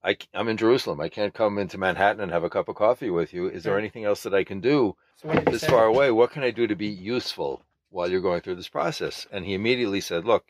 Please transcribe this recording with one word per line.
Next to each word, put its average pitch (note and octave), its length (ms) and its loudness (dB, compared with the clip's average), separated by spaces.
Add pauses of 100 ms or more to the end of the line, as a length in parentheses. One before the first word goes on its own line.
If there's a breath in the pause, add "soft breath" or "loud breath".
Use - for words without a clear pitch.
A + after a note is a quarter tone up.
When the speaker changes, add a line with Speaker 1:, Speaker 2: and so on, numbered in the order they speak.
Speaker 1:
I F#2+ 80 0
c-, - 220 -6
I'm G#2 140 -4
in A2 100 -2
Jerusalem. A2 420 2
I E2 80 -4
can't G#2 240 -4
come G#2 260 0
into F#2+ 200 -6
Manhattan F#2+ 420 2
and F#2 100 -6
have E2 140 0
a E2+ 60 -2
cup F#2+ 180 -2
of G2+ 80 -8
coffee A2 320 2
with E2+ 240 -2
you. F2+ 160 -4
Is F#2 160 -10
there G#2 100 0
Speaker 2:
Right. G2+ 60 0
Speaker 1:
anything G#2+ 240 -8
else G#2 200 0
that G2 100 -4
I F#2+ 100 2
can G2 160 -8
do B2 360 2 (200)
Speaker 2:
So - 120 -16
what D#3+ 100 2
did - 100 2
he - 40 2
Speaker 1:
this A2+ 100 -4
Speaker 2:
say? - 60 -2
Speaker 1:
far A2+ 180 6
away? C3 240 4
What A#2 200 4
can D3 120 -8
I B2 80 2
do A2+ 160 0
to G#2 100 0
be G#2 120 -4
useful F#2+ 760 -6 (260)
while F2+ 220 -2
you're F#2 100 0
going F2+ 220 0
through F2+ 140 -6
this F2+ 120 -14
process?" - 640 -4
And F#2 140 -8
he G2 80 -2
immediately G#2+ 480 0
said, F2 240 -4
"Look, G#2+ 240 2